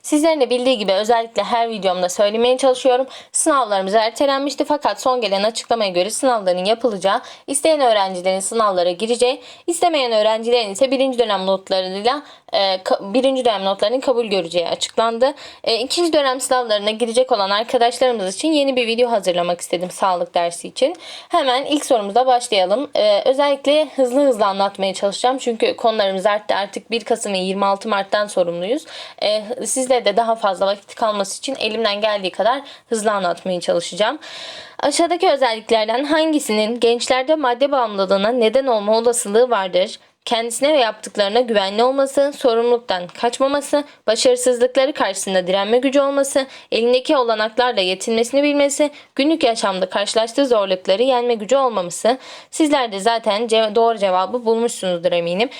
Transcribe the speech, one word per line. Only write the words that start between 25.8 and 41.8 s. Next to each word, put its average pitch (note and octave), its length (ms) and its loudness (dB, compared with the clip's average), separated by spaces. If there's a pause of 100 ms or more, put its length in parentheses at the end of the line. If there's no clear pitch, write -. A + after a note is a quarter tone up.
arttı. G#3 300 0
Artık G3+ 360 -6
bir A3+ 120 -4
Kasım G#3 300 -4
ve F#3+ 40 -2
yirmi F#3+ 280 -2
altı G3 240 -2
Mart'tan G#3 380 -2
sorumluyuz. F3+ 580 -2 (380)
Ee, G#3+ 200 0 (220)
sizde B3+ 400 0
de G3+ 120 2
daha A3+ 180 2
fazla G3 300 -2
vakit G3+ 300 -4
kalması G#3 420 -2
için C4+ 220 -6
elimden G#3+ 420 -2
geldiği G3+ 300 -2
kadar A#3+ 300 0 (280)
hızlı A3 220 0
anlatmaya F#3 480 -4
çalışacağım. F#3 600 -2 (600)
Aşağıdaki E4+ 500 0
özelliklerden A3+ 760 0
hangisinin C#4+ 760 0
gençlerde B3+ 560 2
madde C4+ 360 0
bağımlılığına G3+ 580 0
neden B3 360 2
olma A3 320 2
olasılığı A#3 520 2
vardır? F#3+ 500 -2 (260)
Kendisine A#3 480 -2
ve D4+ 40 4
yaptıklarına G#3+ 640 0
güvenli G#3+ 440 0